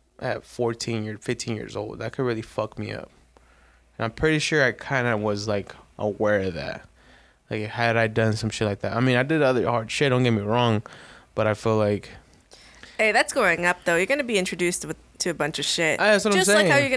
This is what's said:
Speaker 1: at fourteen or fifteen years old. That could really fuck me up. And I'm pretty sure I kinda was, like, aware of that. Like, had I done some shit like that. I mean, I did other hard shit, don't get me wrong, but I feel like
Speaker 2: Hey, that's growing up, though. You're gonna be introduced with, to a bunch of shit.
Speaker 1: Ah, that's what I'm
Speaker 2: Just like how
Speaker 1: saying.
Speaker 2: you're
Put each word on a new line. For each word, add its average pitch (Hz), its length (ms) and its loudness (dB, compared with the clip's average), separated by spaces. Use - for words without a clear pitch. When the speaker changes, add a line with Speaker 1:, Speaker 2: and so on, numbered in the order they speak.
Speaker 1:
at 120 240 -6
fourteen 117 640 -4
or 107 100 -10
fifteen 117 380 -6
years 107 220 -10
old. 104 220 -8
That 113 140 -8
could 139 100 -4
really 117 180 -2
fuck - 360 -6
me 104 140 -8
up. - 180 -12
And 113 80 -4
I'm 113 60 -4
pretty 156 280 0
sure 147 240 2
I 120 100 2
kinda 120 420 -2
was, 104 320 -2
like, 101 260 -4
aware 104 440 0
of 92 140 -4
that. - 300 -10
Like, 110 200 -4
had 117 260 0
I 113 120 2
done 110 280 2
some 110 140 -2
shit 107 180 -2
like 101 120 -4
that. 104 180 -4
I - 20 0
mean, 127 180 4
I 123 60 4
did 151 200 0
other 127 260 2
hard 117 220 -2
shit, 143 180 2
don't 127 140 2
get 120 80 4
me 107 100 2
wrong, 110 400 2
but 107 100 2
I 107 80 2
feel 110 240 0
like 104 320 0
Speaker 2:
Hey, 214 140 2
that's 269 220 2
growing 175 320 2
up, 180 200 2
though. 170 120 2
You're 185 100 0
gonna 285 160 0
be 226 160 0
introduced 180 460 -2
with, 156 120 -8
to 185 100 -2
a 165 60 -2
bunch 147 240 -2
of 147 60 -4
shit. 160 340 0
Speaker 1:
Ah, - 60 2
that's 208 200 4
what 208 80 2
I'm 190 60 4
Speaker 2:
Just 185 100 4
like 202 160 6
how 170 80 4
Speaker 1:
saying. 277 120 4
Speaker 2:
you're 262 120 0